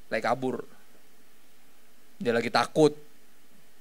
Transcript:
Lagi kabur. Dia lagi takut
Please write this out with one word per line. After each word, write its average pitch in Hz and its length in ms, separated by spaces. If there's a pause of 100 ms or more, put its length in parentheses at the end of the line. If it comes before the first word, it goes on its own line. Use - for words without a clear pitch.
(140)
Lagi 113 80
kabur. 127 400 (1600)
Dia 120 120
lagi 113 200
takut 147 400 (880)